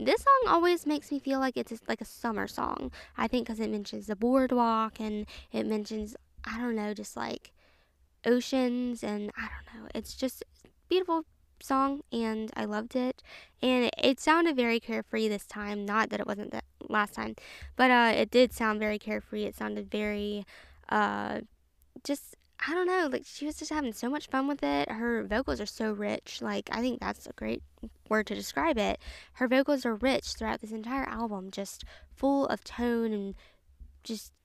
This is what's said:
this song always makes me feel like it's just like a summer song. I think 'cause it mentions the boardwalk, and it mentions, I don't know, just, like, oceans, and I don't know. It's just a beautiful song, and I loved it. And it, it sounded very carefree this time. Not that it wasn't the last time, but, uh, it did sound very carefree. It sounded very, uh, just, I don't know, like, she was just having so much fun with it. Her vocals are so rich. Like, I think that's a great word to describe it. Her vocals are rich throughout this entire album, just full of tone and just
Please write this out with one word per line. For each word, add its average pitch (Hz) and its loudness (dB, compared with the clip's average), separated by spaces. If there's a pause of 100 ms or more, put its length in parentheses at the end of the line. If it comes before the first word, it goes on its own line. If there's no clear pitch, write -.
this 262 2
song 539 6
always 339 4
makes 294 -2
me 277 -2
feel 269 0
like 269 0
it's 240 -4
just - -10
like 226 -2
a 226 -8
summer 208 -4
song. - -4 (260)
I 226 0
think 240 0
'cause 220 -6
it 220 0
mentions 208 -6
the 208 -2
boardwalk, 233 4
and 214 -4 (280)
it 220 -2
mentions, 214 -4 (280)
I 220 -6
don't 240 -2
know, 214 -2
just, 202 -10
like, - -6 (720)
oceans, 247 0
and 208 -4
I 220 -6
don't 220 -12
know. - -16
It's - -8
just - -4 (220)
a - -20 (200)
beautiful 330 2 (340)
song, 269 2 (100)
and 220 -2
I 220 -2
loved 214 -4
it. 254 0 (400)
And 254 4
it, - 2
it 262 4
sounded 330 6
very 233 4
carefree 220 -2
this 208 -2
time. 208 -6
Not 214 0
that 208 -4
it 202 -4
wasn't 208 -6
the - -6 (260)
last 208 0
time, 220 -6 (400)
but, 254 8
uh, 240 8
it 214 2
did 247 8
sound 214 0
very 214 0
carefree. 214 -6
It 202 -6
sounded 208 -6
very, 208 -2 (440)
uh, 208 0 (600)
just, - -4 (320)
I 294 -2
don't 359 0
know, 370 2
like, 359 -2
she - -10
was 302 -6
just 311 -10
having 285 -2
so 240 -4
much 294 -4
fun 269 0
with 285 -2
it. 285 0
Her 226 -2
vocals 226 -2
are 208 -6
so 220 -4
rich. 208 -6
Like, 202 -4
I 220 -2
think 240 -2
that's 202 -6
a - -14
great 220 -6 (460)
word 214 2
to 208 -4
describe 269 0
it. 196 0 (340)
Her 254 0
vocals 262 4
are 226 0
rich 247 0
throughout 220 -4
this 220 -12
entire 233 -4
album, 208 -6
just - -10 (280)
full 277 2
of - -2
tone 233 0
and 196 -6 (680)
just - -10 (120)